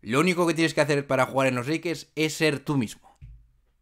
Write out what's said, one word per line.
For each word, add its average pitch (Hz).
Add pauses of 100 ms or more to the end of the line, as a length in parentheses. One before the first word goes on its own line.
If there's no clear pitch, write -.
lo 120
único 175
que 165
tienes 160
que 160
hacer 143
para 131
jugar 131
en 127
los 123
Lakers 160
es 156
ser 151
tú 147
mismo". - (640)